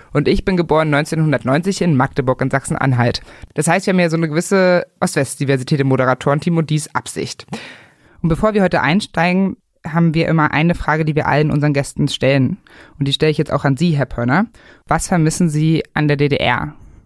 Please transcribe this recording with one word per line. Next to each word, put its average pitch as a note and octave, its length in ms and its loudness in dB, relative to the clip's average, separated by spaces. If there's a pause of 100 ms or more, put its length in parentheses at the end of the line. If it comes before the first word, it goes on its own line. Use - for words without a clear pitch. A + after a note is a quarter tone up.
(120)
und D3 140 0
ich G3+ 180 2
bin F#3+ 120 0
geboren D#3 340 2
neunzehnhundertneunzig D#3 920 0
in E3+ 140 2
Magdeburg C3 460 0
in C3+ 80 -2
Sachsen-Anhalt. B2+ 720 0 (320)
Das D3+ 140 -2
heißt, F3+ 180 2
wir G3 60 0
haben F3+ 80 4
ja F3 100 2
so D#3+ 60 -2
eine E3 120 0
gewisse F3+ 600 2 (100)
Ost-West-Diversität C#3 800 -2
im C#3 80 2
Moderatorenteam C3+ 680 0
und D#3+ 120 0
die D3+ 80 -2
ist - 200 -6
Absicht. - 500 -8 (760)
Und E3+ 60 0
bevor G#3 260 0
wir G3+ 100 4
heute F3+ 160 0
einsteigen, F3+ 760 0 (300)
haben E3 260 2
wir D#3+ 160 0
immer D#3 240 0
eine E3 220 2
Frage, D#3 320 -2
die D3+ 80 -2
wir D3+ 120 0
allen D3+ 240 2
unseren D3 220 0
Gästen C#3 360 -2
stellen. C3+ 500 0 (400)
Und C#3 100 -2
die C#3 60 -4
stelle D#3 180 0
ich C#3+ 60 -4
jetzt D3+ 120 -2
auch C#3+ 140 -2
an C#3 140 2
Sie, E3 180 2
Herr C#3 80 0
Pörner. B2 400 0 (420)
Was - 220 -2
vermissen E3 400 2
Sie D#3 340 2 (120)
an D3+ 120 0
der C#3+ 120 2
D D3 100 2
D C#3 80 0
R? B2 380 -2 (320)